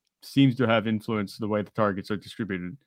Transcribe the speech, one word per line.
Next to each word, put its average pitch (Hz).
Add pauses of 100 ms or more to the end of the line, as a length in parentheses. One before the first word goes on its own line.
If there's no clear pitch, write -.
(220)
seems 135
to 131
have 110
influenced 107
the 110
way 104
the -
targets 101
are 107
distributed 92 (100)